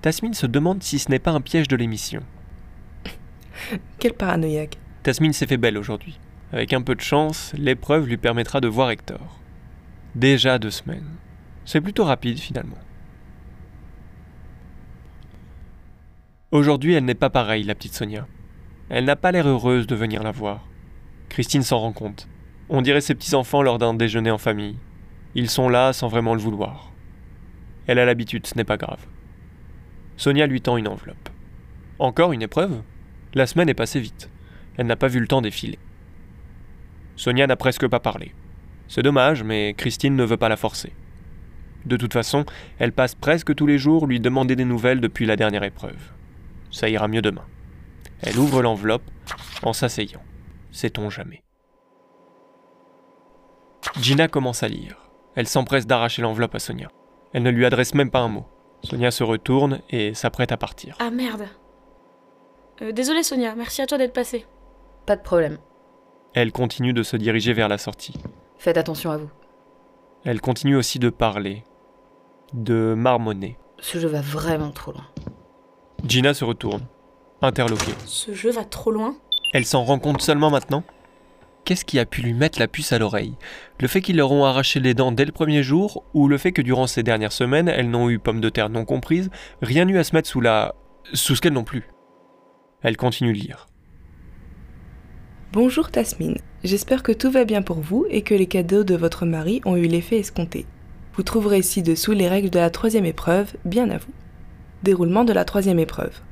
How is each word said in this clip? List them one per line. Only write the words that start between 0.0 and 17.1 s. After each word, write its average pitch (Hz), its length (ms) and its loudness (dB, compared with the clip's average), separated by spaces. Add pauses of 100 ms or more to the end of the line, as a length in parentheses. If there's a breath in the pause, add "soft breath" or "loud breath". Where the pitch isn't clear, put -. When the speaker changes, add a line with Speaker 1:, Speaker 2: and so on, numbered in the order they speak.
Speaker 1:
Tasmine 214 340 -2
se - 120 -2
demande 160 360 2
si - 160 -4
ce - 120 -4
n'est 131 100 2
pas 175 100 0
un 151 100 0
piège 151 280 0
de 135 80 2
l'émission. 110 480 -4 (800)
Speaker 2:
<laughs> - 960 -14
Quel 233 140 2
paranoïaque. 160 640 -2 (260)
Speaker 1:
Tasmine 151 280 4
s'est 143 140 0
fait 131 100 2
belle 113 220 2
aujourd'hui. 104 400 -8 (340)
Avec 117 200 -2
un 127 100 0
peu 127 140 0
de - 40 -12
chance, 156 560 0
l'épreuve 143 520 2
lui 120 80 0
permettra 117 440 0
de 120 60 0
voir 117 240 2
Hector. - 480 -10 (760)
Déjà 131 420 4
deux 107 140 -4
semaines. - 360 -10 (560)
C'est - 160 0
plutôt 202 240 -2
rapide 127 340 -2
finalement. - 400 -10 (3750)
Aujourd'hui, 147 440 4
elle 143 100 4
n'est 123 100 0